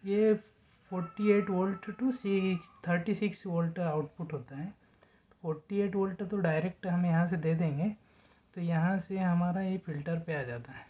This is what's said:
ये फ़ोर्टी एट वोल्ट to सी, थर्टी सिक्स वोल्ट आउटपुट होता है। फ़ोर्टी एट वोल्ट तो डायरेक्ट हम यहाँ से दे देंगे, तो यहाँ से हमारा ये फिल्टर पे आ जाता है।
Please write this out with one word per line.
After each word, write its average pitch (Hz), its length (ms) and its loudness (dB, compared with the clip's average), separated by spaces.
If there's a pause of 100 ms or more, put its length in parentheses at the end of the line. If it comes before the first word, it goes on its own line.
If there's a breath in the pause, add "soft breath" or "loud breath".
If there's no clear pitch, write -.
ये 214 300 4 (560)
फ़ोर्टी 185 420 0
एट 202 180 4
वोल्ट 190 420 0
to 254 200 -2
सी, 190 440 0 (320)
थर्टी 175 260 2
सिक्स 202 320 -4
वोल्ट 170 340 0
आउटपुट 156 520 -4
होता 139 240 -10
है। 175 160 -8 (720 soft breath)
फ़ोर्टी 165 380 -4
एट 202 140 0
वोल्ट 196 280 0
तो 202 160 -4
डायरेक्ट 170 480 0
हम 175 200 2
यहाँ 170 220 4
से 180 100 0
दे 160 180 2
देंगे, 160 320 0 (680 soft breath)
तो 180 40 -8
यहाँ 170 400 2
से 190 180 -6
हमारा 180 440 2
ये 190 140 0 (100)
फिल्टर 160 320 -4
पे 165 160 -4
आ 143 100 -2
जाता 120 280 -8
है। - 180 -16